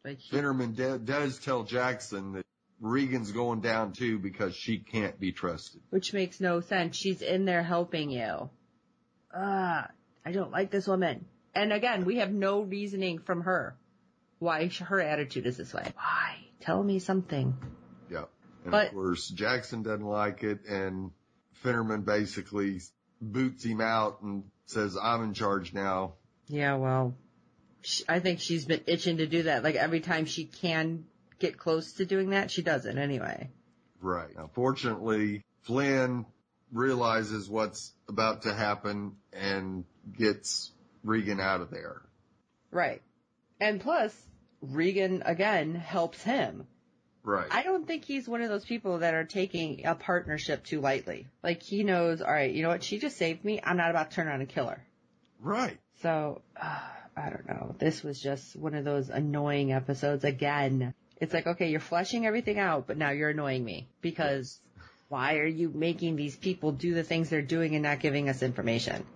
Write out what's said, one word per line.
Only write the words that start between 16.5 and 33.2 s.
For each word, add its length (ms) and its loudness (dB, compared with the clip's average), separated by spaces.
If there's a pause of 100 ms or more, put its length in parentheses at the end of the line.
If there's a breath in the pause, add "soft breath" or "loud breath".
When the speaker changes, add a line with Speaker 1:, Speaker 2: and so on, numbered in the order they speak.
Speaker 1:
Tell 220 0
me 160 2
something. 560 0 (560)
Speaker 2:
Yeah. 140 -6 (400)
And 80 -4
Speaker 1:
But 160 4
Speaker 2:
of 60 -8
course, 340 0
Jackson 540 -2
doesn't 220 -2
like 380 0
it, 240 -2
and 440 -4 (540)
Finnerman 400 0
basically 760 0 (400)
boots 440 -2
him 160 0
out 420 2
and 220 -4 (220)
says, 340 0
"I'm 220 2
in 120 -2
charge 380 0
now." 420 0 (340)
Speaker 1:
Yeah, 280 2
well, 380 2 (680)
sh-, 260 -4
I 120 4
think 200 0
she's 240 -2
been 220 0
itching 320 2
to 80 2
do 180 2
that. 200 2
Like, 120 4
every 240 2
time 260 0
she 180 -6
can 600 -2 (360)
get 180 -2
close 360 0
to 120 0
doing 240 2
that, 200 2
she 120 -2
does 240 2
it 100 -4
anyway. 540 -2 (500)